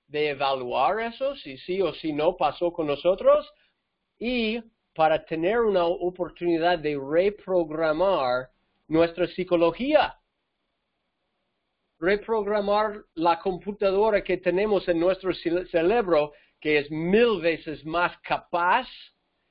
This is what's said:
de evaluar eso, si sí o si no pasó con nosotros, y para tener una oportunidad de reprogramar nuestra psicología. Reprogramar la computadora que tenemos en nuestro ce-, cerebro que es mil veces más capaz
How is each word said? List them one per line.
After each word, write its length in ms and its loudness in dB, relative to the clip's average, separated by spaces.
de 220 -2
evaluar 680 0
eso, 380 -6
si 220 -16
sí 220 -4
o 140 0
si 180 -6
no 240 0
pasó 360 -2
con 160 -4
nosotros, 600 2
y 420 -2
para 320 2
tener 360 -2
una 240 2
oportunidad 960 -2
de 180 -4
reprogramar 1500 0
nuestra 400 2
psicología. 880 0
Reprogramar 1040 0
la 240 2
computadora 840 0
que 140 -2
tenemos 500 0
en 100 2
nuestro 340 0
ce-, 340 -4
cerebro 680 2
que 180 2
es 120 -4
mil 500 2
veces 440 -4
más 340 -2
capaz 680 0